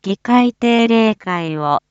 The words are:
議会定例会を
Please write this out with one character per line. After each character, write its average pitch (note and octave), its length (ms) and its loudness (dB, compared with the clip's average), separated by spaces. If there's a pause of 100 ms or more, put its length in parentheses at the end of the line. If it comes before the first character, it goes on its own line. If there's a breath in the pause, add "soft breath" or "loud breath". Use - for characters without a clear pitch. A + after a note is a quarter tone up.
議 G3 160 -6
会 B3 340 0
定 A#3 340 0
例 A3 280 2
会 E3+ 420 -8
を D3 340 -2